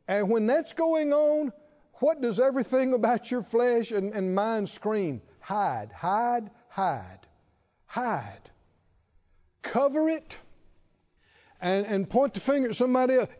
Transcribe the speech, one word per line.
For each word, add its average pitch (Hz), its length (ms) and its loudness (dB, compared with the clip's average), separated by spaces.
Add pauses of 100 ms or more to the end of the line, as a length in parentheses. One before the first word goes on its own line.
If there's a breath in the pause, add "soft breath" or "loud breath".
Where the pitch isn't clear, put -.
and 196 220 0
when 226 160 2
that's 311 280 0
going 320 400 2
on, 302 380 2 (420 soft breath)
what 294 280 0
does 226 180 -2
everything 262 540 2
about 233 380 0
your 247 100 -2
flesh 233 500 0
and, 208 220 -2
and 190 220 -2
mind 214 340 -2
scream? 196 520 -4 (180 soft breath)
"Hide, 143 520 -4
hide, 220 580 -2 (200 soft breath)
hide, 120 580 -4 (580)
hide." 160 640 -6 (1120)
Cover 285 460 2
it - 280 -6 (1200 soft breath)
and, 190 280 0
and 196 220 -2
point 269 260 2
the 190 60 -8
finger 262 280 2
at 196 60 -4
somebody 254 400 2
else. 247 140 2 (100)